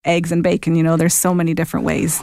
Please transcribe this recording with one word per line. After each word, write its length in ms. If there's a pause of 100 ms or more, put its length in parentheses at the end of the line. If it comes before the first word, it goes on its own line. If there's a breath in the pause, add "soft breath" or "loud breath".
eggs 280
and 100
bacon. 320
You 80
know, 140
there's 180
so 180
many 220
different 320
ways. 360